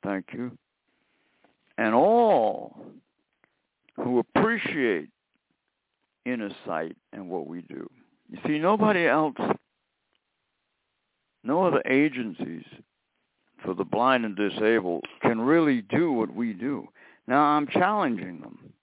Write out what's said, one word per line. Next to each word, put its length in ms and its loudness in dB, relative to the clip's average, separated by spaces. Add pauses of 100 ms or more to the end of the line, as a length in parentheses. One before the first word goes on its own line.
Thank 300 -6
you. 260 -10 (1200)
And 160 2
all 800 2 (1160)
who 240 0
appreciate 880 0 (1200)
Inner 240 -6 (160)
Sight 300 -6 (160)
and 180 -12
what 160 -6
we 160 -12
do. 260 -14 (420)
You 160 -14
see, 120 -2
nobody 480 2
else, 280 2 (2000)
no 220 0
other 220 2
agencies 760 -2 (1000)
for 80 -4
the 120 -2
blind 420 2
and 100 -6
disabled 680 0 (160)
can 180 0
really 400 2
do 320 0
what 180 0
we 220 -4
do. 340 -6 (400)
Now, 160 4
I'm 240 2
challenging 720 0
them. 420 -20